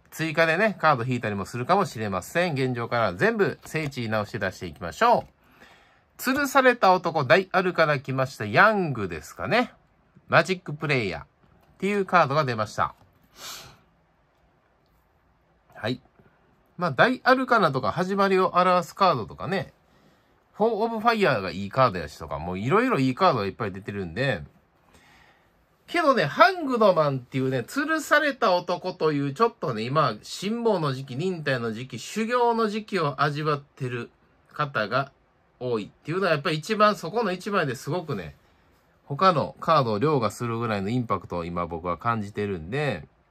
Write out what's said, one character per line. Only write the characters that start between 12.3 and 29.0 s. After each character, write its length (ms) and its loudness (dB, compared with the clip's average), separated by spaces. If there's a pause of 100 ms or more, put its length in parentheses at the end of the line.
が 100 2
出 100 -2
ま 120 -2
し 80 -14
た。 180 -2 (2750)
は 140 -6
い。 120 -8 (760)
ま 100 -2
あ、 40 -2
大 320 2
ア 100 6
ル 140 2
カ 120 4
ナ 120 4
と 100 -2
か 100 0
始 240 -2
ま 120 2
り 100 4
を 180 2
表 280 4
す 120 -14
カ 180 4
ー 20 2
ド 100 -6
と 100 -16
か 120 -10
ね、 260 -6 (800)
フ 120 0
ォ 20 4
ー 40 4
オ 180 0
ブ 100 -6
フ 80 0
ァ 80 4
イ 60 0
ヤ 180 4
ー 20 -2
が 100 -6
い 160 -8
い 20 -10
カ 180 4
ー 40 2
ド 80 -6
や 100 -8
し 80 -18
と 100 -12
か、 100 -8
も 160 -6
う 60 -6
い 100 -4
ろ 140 4
い 60 0
ろ 100 2
い 100 2
い 60 -2
カ 160 4
ー 20 0
ド 60 0
が 60 0
い 40 -2
っ 40 -6
ぱ 140 -6
い 40 -4
出 100 -12
て 100 -10
る 140 -6
ん 80 -10
で、 300 -2 (1400)
け 140 0
ど 120 6
ね、 100 2
ハ 280 6
ン 140 -6
グ 120 0
ド 160 6
マ 160 4
ン 80 -2
っ 20 -4
て 180 -8
い 40 0
う 80 0
ね、 120 -2
吊 240 -4
る 140 0
さ 220 4
れ 120 0
た 220 2
男 380 -4
と 180 0